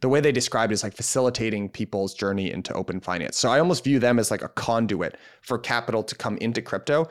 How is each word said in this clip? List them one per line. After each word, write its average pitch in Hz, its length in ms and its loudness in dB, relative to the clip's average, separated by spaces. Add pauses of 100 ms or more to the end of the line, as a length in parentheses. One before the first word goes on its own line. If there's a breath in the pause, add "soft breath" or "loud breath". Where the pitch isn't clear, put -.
the 131 80 0
way 143 120 4
they 147 120 4
describe 113 400 0
it - 20 0
is, 101 80 -2
like, 101 140 -6
facilitating 113 720 0
people's 98 460 -4
journey 98 360 0
into - 220 -6
open 92 280 -4
finance. 87 380 -4
So 107 100 2
I 131 120 6
almost 175 240 2
view 135 160 4
them 120 180 6
as, 113 140 2
like, 101 100 -2
a - 60 -6
conduit 104 680 -2 (240 loud breath)
for 127 160 -4
capital 117 460 -2
to - 140 -8
come 107 220 -4
into 113 240 -2
crypto, 151 480 -2